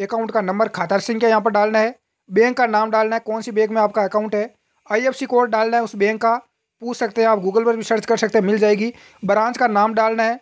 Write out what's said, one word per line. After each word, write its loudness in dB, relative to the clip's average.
अकाउंट -4
का 0
नंबर, -2
खाता -2
संख्या 0
यहाँ 4
पर 0
डालना 2
है, 0
बैंक 2
का 2
नाम 0
डालना 0
है, -6
कौन -6
सी -10
बैंक 0
में 0
आपका 0
अकाउंट -2
है, -4
आईएफसी -2
कोड 2
डालना 0
है 2
उस -8
बैंक 0
का, 2
पूछ -8
सकते -4
हैं 4
आप, 4
Google 0
पर 2
भी -8
सर्च -2
कर 2
सकते 0
हैं, 2
मिल 0
जाएगी। 2
ब्रांच 0
का 2
नाम 0
डालना 0
है, -2